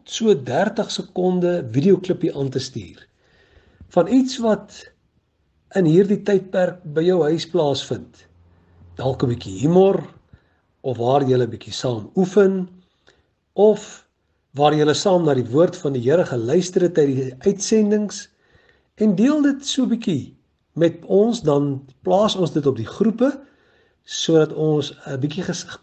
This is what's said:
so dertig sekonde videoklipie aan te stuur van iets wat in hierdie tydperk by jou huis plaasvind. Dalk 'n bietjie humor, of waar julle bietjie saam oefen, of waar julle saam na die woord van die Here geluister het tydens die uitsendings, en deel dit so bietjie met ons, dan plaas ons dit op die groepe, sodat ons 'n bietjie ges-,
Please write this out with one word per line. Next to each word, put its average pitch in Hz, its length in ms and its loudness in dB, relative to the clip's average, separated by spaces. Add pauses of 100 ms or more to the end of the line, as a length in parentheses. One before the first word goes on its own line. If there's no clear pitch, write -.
so 220 280 2
dertig 175 580 -2
sekonde 180 640 -2 (220)
videoklipie 170 600 0
aan 139 140 -4
te 131 100 -6
stuur - 460 -12 (880)
van 170 140 2
iets 254 320 2
wat 220 420 -4 (920)
in 190 100 2
hierdie 190 380 4
tydperk 185 600 -2
by 151 180 -4
jou 180 220 2
huis 160 220 -2
plaasvind. - 800 -4 (720)
Dalk 127 280 -4
'n 131 120 2
bietjie 95 260 -12
humor, 180 400 4 (800)
of 127 160 -6
waar 131 300 2
julle 123 200 2
bietjie 107 260 -14
saam 113 420 -6
oefen, 190 500 2 (880)
of 208 480 2 (560)
waar 147 180 4
julle 151 220 2
saam 180 280 2
na 143 120 2
die 117 100 -2
woord 165 300 0
van 139 180 -4
die 123 80 -4
Here 156 240 2
geluister 170 600 0
het 170 100 -10
tydens 135 320 0
die 196 220 -2
uitsendings, 208 720 -2 (760)
en 214 140 2
deel 285 300 2
dit 277 200 -2
so 254 220 -2
bietjie 190 460 -4 (460)
met 165 260 2
ons, 208 400 2
dan 143 340 0 (260)
plaas 190 300 2
ons 180 180 -2
dit 147 140 -2
op 123 120 0
die 110 80 -8
groepe, 226 440 0 (720)
sodat 156 500 0
ons 151 400 -2 (120)
'n 139 160 -8
bietjie 156 240 -6
ges-, - 220 -8 (160)